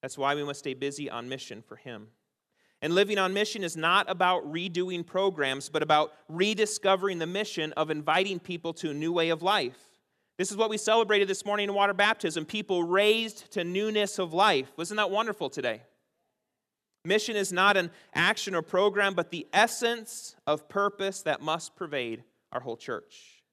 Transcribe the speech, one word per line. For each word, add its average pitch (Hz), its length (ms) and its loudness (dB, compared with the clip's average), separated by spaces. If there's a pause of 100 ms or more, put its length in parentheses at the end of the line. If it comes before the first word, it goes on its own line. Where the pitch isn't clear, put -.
That's 135 160 -10
why 139 180 2
we 147 80 -2
must 143 160 -6
stay 135 140 -6
busy 139 360 -6
on 117 180 -8
mission 123 340 -12
for - 140 -20
him. 113 360 -16 (680)
And 165 140 0
living 202 220 4
on 185 160 2
mission 208 300 -2
is 165 120 -6
not 170 340 2
about 180 400 0
redoing 175 560 -4
programs, 156 640 -2
but 156 140 -2
about 151 300 4 (160)
rediscovering 190 880 0
the 160 80 -2
mission 180 460 -4
of 156 180 -2
inviting 165 480 0
people 170 360 -8
to 156 160 -6
a - 20 -6
new 151 180 -4
way 165 180 2
of 160 140 -2
life. 180 460 -2 (480)
This 185 120 -2
is 202 80 -8
what 220 120 2
we 214 80 -2
celebrated 214 500 4
this 190 180 -4
morning 202 220 0
in 202 80 -2
water 202 180 4
baptism, 190 520 2
people 185 380 -2
raised 208 680 2
to 185 140 -4
newness 202 520 -2
of 175 160 -2
life. 170 440 4
Wasn't 170 200 -6
that 202 140 0
wonderful 202 380 -2
today? 120 340 -4 (1200)
Mission 214 320 0
is 196 160 -2
not 190 260 4
an 175 140 0 (240)
action 190 400 2
or 165 60 2
program, 196 520 2
but 170 160 -2
the 175 220 -8
essence 226 880 0 (100)
of 151 220 -2
purpose 196 540 -2
that 147 180 -2
must 156 340 -6
pervade 123 480 -6 (280)
our 123 100 -6
whole 117 160 -8
church. - 760 -12